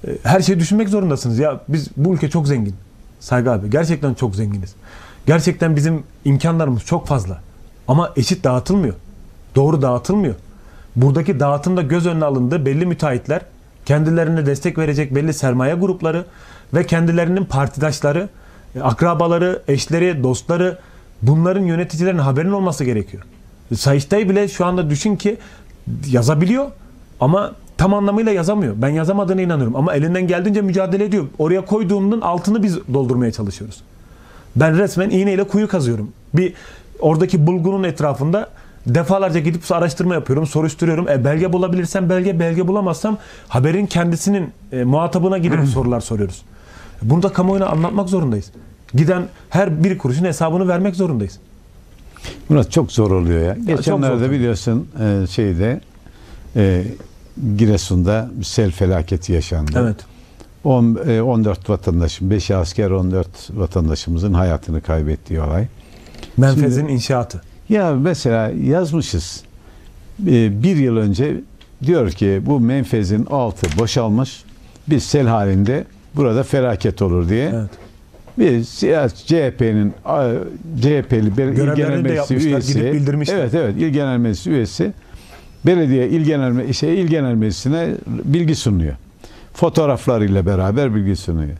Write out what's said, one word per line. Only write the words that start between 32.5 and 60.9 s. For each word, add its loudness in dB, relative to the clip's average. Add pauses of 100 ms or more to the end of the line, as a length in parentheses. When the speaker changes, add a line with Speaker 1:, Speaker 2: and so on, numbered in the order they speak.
Speaker 1:
biz 0 (160)
doldurmaya 0
çalışıyoruz. -10 (720)
Ben 2
resmen -2
iğneyle 0
kuyu -2
kazıyorum. -4 (260)
Bir 0 (480)
oradaki 2
bulgunun 0
etrafında -2 (380)
defalarca 0
gidip -2
araştırma 0
yapıyorum, 0
soruşturuyorum. 0
E, 2
belge 0
bulabilirsem 0
belge, 0
belge 0
bulamazsam -2 (300)
haberin 2
kendisinin, 0 (220)
e, -2
muhatabına 2
gidip 2
Speaker 2:
<clears throat> 0
Speaker 1:
sorular 0
soruyoruz. -4 (600)
Bunu 2
da 2
kamuoyuna 0
anlatmak -2
zorundayız. -2 (440)
Giden 2 (280)
her 0
bir 0
kuruşun -2
hesabını 0
vermek 0
zorundayız. -2 (1120)
Speaker 2:
Murat, 4
çok 0
zor 2
oluyor 2
ya. 0
Speaker 1:
Ya, -2
çok -6
Speaker 2:
Geçenlerde 0
Speaker 1:
zor 0
tabii. 0
Speaker 2:
biliyorsun, -2 (120)
e, 0
şeyde, 0 (760)
e, 2 (760)
Giresun'da 2
bir -8
sel 0
felaketi -2
yaşandı. -2 (120)
Speaker 1:
Evet. -2 (680)
Speaker 2:
On-, 4 (100)